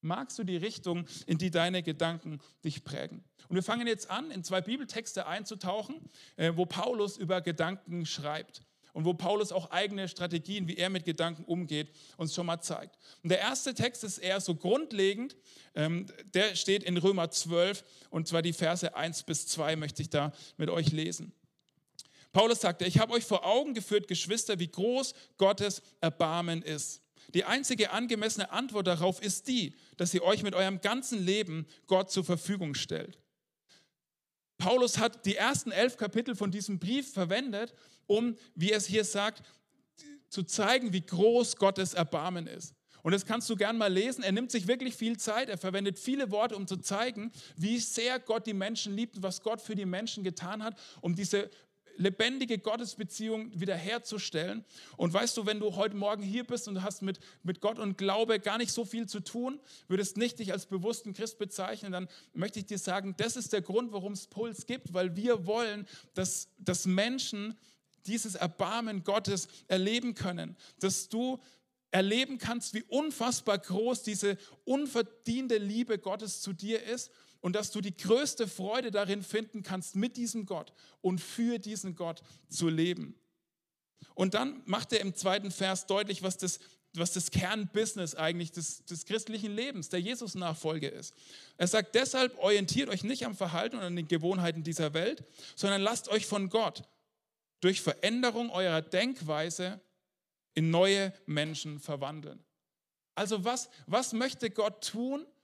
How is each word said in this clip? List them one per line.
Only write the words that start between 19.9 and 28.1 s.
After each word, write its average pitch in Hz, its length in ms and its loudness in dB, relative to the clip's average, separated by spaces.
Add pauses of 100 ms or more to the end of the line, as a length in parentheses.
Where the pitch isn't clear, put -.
ich 160 80 -6
da 147 220 2 (240)
mit 156 120 0
euch 165 220 4
lesen. 160 420 -4 (1000)
Paulus 226 300 6
sagte, 175 240 2
"Ich 180 120 8
habe 226 140 6
euch 233 120 2
vor 185 200 0
Augen 254 300 4
geführt, 208 340 0
Geschwister, 196 500 -2
wie 170 100 -2
groß 247 440 0 (240)
Gottes 196 460 4 (180)
Erbarmen 165 640 0
ist. - 400 -6 (320)
Die 175 100 4
einzige 233 480 2
angemessene 220 580 -2